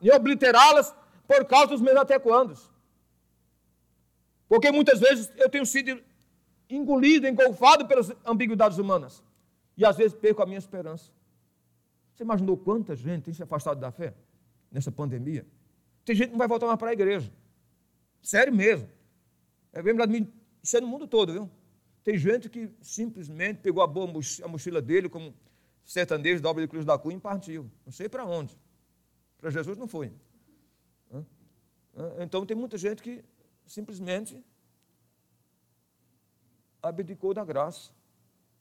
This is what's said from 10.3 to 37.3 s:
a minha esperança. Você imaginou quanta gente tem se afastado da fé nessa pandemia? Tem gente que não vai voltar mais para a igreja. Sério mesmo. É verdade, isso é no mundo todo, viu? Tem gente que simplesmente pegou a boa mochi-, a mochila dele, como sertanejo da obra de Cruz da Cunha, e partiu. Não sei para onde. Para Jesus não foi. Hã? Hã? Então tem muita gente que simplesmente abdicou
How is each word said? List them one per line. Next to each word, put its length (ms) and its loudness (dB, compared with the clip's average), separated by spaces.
a 40 0
minha 120 -8
esperança. 540 -14
Você 120 -14
imaginou 320 0
quanta 400 -4
gente 280 -8
tem 100 -12
se 100 -14
afastado 340 -6
da 140 -10
fé 200 -12
nessa 200 -8
pandemia? 560 -8
Tem 120 0
gente 120 2
que 40 -18
não 60 -4
vai 100 0
voltar 180 -2
mais 120 0
para 120 -6
a 40 -4
igreja. 360 -2
Sério 300 0
mesmo. 360 0
É 100 -14
verdade, 460 -2
isso 140 -2
é 40 0
no 80 -4
mundo 180 -12
todo, 260 0
viu? 160 -10
Tem 160 -2
gente 300 -2
que 220 -14
simplesmente 800 -10
pegou 220 0
a 40 4
boa 220 -6
mochi-, 340 -12
a 60 -12
mochila 340 -8
dele, 260 -2
como 260 -16
sertanejo 580 -2
da 80 -2
obra 120 -4
de 60 -6
Cruz 160 -12
da 140 0
Cunha, 180 -10
e 40 -18
partiu. 500 -12
Não 80 -20
sei 160 -12
para 160 -12
onde. 340 -10
Para 120 -10
Jesus 260 -8
não 100 -14
foi. 260 -12
Hã? 120 -16
Hã? 240 -14
Então 240 -8
tem 120 -8
muita 200 -10
gente 260 -8
que 220 -18
simplesmente 800 -12
abdicou 520 -8